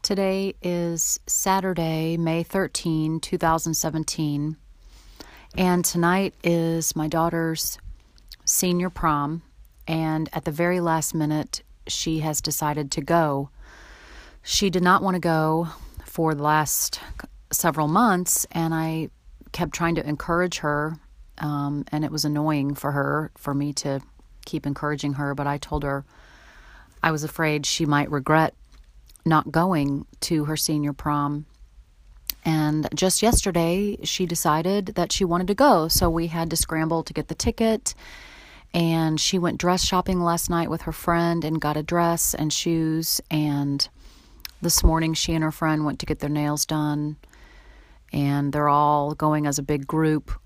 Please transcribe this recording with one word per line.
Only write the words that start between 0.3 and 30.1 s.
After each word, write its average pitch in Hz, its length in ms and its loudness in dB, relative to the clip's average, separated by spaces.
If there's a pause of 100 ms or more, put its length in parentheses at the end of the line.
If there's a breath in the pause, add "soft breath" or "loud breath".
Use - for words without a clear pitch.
is 170 640 -2
Saturday, 165 880 0
May 165 260 0
thirteen, 160 800 -2
two - 180 -4
thousand 165 360 2
seventeen, 156 800 -2 (1000 loud breath)
and 180 260 4
tonight 175 500 2 (120)
is 165 500 0
my 156 140 -2
daughter's 165 680 -2 (680)
senior 180 440 0
prom, 156 520 0 (440)
and 160 460 -2
at - 140 -6
the 160 60 -2
very 175 280 0
last 160 340 0
minute, 151 480 -2 (260)
she 160 320 -2
has 151 200 -2
decided 151 520 -2
to 160 100 -2
go. 143 480 2 (920 loud breath)
She - 260 0
did 175 120 0
not 180 220 6
want 185 120 2
to 175 40 0
go 160 480 2 (380 loud breath)
for 160 280 0
the 143 100 -4
last 151 580 0 (200 loud breath)
c-, - 60 -16 (240)
several 151 380 0
months, 185 640 2
and 165 200 0
I 160 360 -2 (420)
kept 165 220 -4
trying 170 220 0
to 156 120 -2
encourage 170 520 -2
her, 151 380 -2 (420)
um, 143 520 -4
and 156 140 -2
it 156 60 -6
was 151 120 -4
annoying 147 520 0
for 143 180 -4
her, 143 420 0
for - 180 -6
me 143 200 -2
to 139 260 -4 (460)
keep 156 200 -6
encouraging 143 500 -2
her, 143 200 -2
but 143 120 -2
I 143 100 -2
told 147 260 -6
her 139 220 -4 (1000 loud breath)
I 160 80 4
was 156 140 -2
afraid 151 400 0
she - 200 0
might 147 240 2
regret 151 440 4 (720)
not 156 260 4
going 151 540 2 (160)